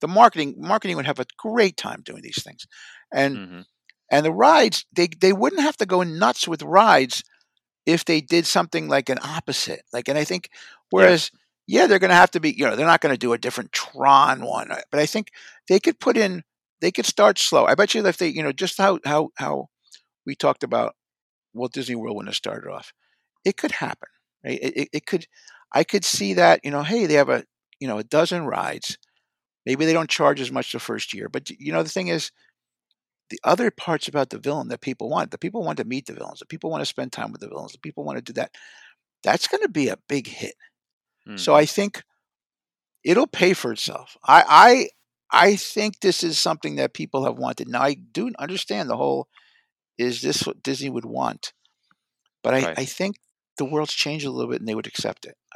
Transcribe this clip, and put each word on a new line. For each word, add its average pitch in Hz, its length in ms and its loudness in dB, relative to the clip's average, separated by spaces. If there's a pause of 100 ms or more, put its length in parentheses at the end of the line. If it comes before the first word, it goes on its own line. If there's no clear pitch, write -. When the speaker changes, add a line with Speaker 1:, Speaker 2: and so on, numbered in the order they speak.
Speaker 1:
the 151 80 -4
marketing, 180 500 4
marketing 185 380 -4
would 135 100 -6
have 135 140 -4
a 123 60 -6 (120)
great 214 380 0
time - 280 -10
doing - 180 -18
these - 200 -10
things. - 240 -20 (460)
And, 139 280 -2
Speaker 2:
Mm-hmm. 90 240 -16 (460)
Speaker 1:
and 147 160 2
the 160 60 0
rides, 254 600 4
they, 175 140 2
they 190 240 2
wouldn't 277 300 0
have 302 160 -2
to 214 80 -2
go 185 160 0
nuts 175 460 0
with 151 140 -6
rides 156 640 4 (600)
if 165 180 2
they 160 160 0
did 165 260 0
something 165 420 0
like 139 220 0
an 127 120 -2
opposite. 147 600 -8 (100)
Like, 120 160 -6
and 139 100 -2
I 151 60 -2
think, 180 260 -8 (460)
Speaker 2:
Yeah. 185 180 8
Speaker 1:
whereas, 160 160 -2 (360)
yeah, 226 200 4
they're 202 140 4
gonna 185 140 4
have 180 180 8
to 175 80 -4
be, 156 120 0
you 139 140 -2
know, 107 100 2
they're 139 100 0
not 165 140 6
gonna 139 180 2
do 120 160 -2
a 117 40 0
different 120 340 -8
Tron 139 720 4
one, - 280 -6
uh, - 80 -8 (100)
but 143 100 0
I 147 60 2
think 214 220 -6 (400)
they 185 120 4
could - 200 -2
put 240 160 2
in, 190 280 -2 (360)
they 180 120 0
could - 140 -4
start 208 320 4
slow. - 280 4
I - 80 6
bet 202 200 2
you 214 120 0
if 170 120 0
they, 175 100 -2
you 156 140 -6
know, 147 100 -2
just 170 260 -6
how, 196 260 2
how, 151 320 0
how - 320 -6 (580)
we 139 100 -8
talked 139 280 0
about 117 320 -2 (580)
Walt 120 180 -8
Disney 123 240 -8
World 113 200 -8
when 101 120 -12
it 98 60 -8
started - 360 -8
off, - 220 -16 (520)
it 196 140 0
could - 140 -4
happen, - 360 -8 (360)
right? 123 180 -6
It, 131 140 -6
it, 139 180 -4
it 151 120 -8
could, 170 200 -4 (460)
I 160 120 2
could 190 200 -2
see 196 300 -2
that, 170 300 6
you 143 80 -6
know, 143 120 -2
hey, 208 220 -2
they 151 80 2
have 139 160 4
a, 120 140 0 (360)
you 135 80 -8
know, 107 100 -4
a 110 60 -8
dozen 160 420 0
rides. - 520 -8 (680)
Maybe 135 200 0
they 160 80 4
don't 165 160 0
charge 143 300 2
as 127 120 -6
much 127 200 -6
the 117 80 -8
first 110 340 -8
year, 107 160 -10
but, 135 200 -10
you 147 220 -10
know, 165 120 0
the 160 60 -8
thing 185 180 -6
is, 165 220 -4 (1000)
the 113 140 -16
other 185 260 2
parts - 380 -6
about 139 220 -4
the 110 80 -12
villain 131 300 -8
that 120 140 -10
people 120 280 -8
want, 160 220 -4
the - 60 -12
people 190 260 -8
want 156 140 -6
to 120 60 -6
meet 131 220 -8
the - 80 -16
villains, - 260 -16
the - 60 -20
people 160 240 -10
wanna 147 160 -6
spend 127 260 -10
time 110 200 -10
with - 80 -18
the - 80 -16
villains, - 240 -14
the - 60 -20
people - 260 -14
wanna 73 180 -8
do - 120 -18
that. - 180 -6 (720)
That's - 240 0
gonna 415 200 -2
be 151 200 -2
a 95 100 -6 (100)
big 139 200 -6
hit. - 260 -14 (800)
So 95 180 2
Speaker 2:
Mm-hmm. - 20 8
Speaker 1:
I 151 100 6
think - 360 -4 (1040)
it'll 202 220 2
pay 185 260 2
for - 180 -4
itself. - 540 -10
I, 170 640 10 (440)
I, 175 180 8
I 208 60 2
think - 440 -6
this 185 240 0
is 160 140 -4
something 156 380 -4
that 131 180 -4
people 139 300 -6
have 123 140 -2
wanted. 127 300 -6
Now, 123 140 -2
I 143 120 2
do 143 440 -8
understand 175 500 -8
the 117 80 -4
whole, 135 320 -4 (720)
"Is 120 240 -4
this 143 240 -4
what - 160 -10
Disney 135 280 -6
would 120 160 -8
want?" - 460 -8 (920)
But 123 120 0
I, 131 120 0
Speaker 2:
Right. 80 120 -6
Speaker 1:
I 135 80 -6
think 196 300 -8 (420)
the 143 80 -4
world's 151 280 -4
changed 147 320 -6
a 135 40 -6
little 123 200 -8
bit 127 100 -6
and 110 80 -10
they 110 80 -6
would 110 120 -8
accept - 380 -8
it. - 100 -20 (200)